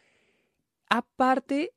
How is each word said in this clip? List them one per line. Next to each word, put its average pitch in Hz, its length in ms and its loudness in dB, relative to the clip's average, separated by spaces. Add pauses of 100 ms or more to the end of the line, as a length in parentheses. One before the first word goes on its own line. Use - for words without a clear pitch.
(880)
Aparte, 262 880 -2